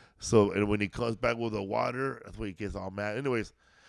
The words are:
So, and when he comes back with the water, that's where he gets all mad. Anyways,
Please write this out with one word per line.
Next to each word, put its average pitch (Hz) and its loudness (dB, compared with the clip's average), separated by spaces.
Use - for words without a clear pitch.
So, 101 6
and 101 2
when 104 2
he 101 0
comes 117 -4
back 120 0
with 117 -2
the 104 -4
water, 123 -2
that's 95 -16
where 110 -4
he 95 -8
gets 98 -6
all 95 -6
mad. 104 -4
Anyways, 123 0